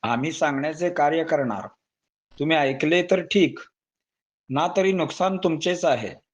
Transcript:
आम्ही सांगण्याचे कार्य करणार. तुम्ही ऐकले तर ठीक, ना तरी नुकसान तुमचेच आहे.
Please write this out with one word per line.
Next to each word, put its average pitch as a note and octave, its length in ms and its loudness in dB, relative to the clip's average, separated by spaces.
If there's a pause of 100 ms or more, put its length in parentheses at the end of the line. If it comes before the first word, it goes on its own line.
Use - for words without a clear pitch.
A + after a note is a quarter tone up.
आम्ही B2 300 -2
सांगण्याचे D#3 580 -2
कार्य D#3 340 2
करणार. B2 440 -2 (680)
तुम्ही D#3+ 180 2
ऐकले D3+ 460 2
तर F3+ 180 2
ठीक, E3+ 380 2 (920)
ना D3 260 0
तरी F#3+ 160 2
नुकसान F#3 440 0
तुमचेच F3 480 -2
आहे. A#2+ 300 0 (200)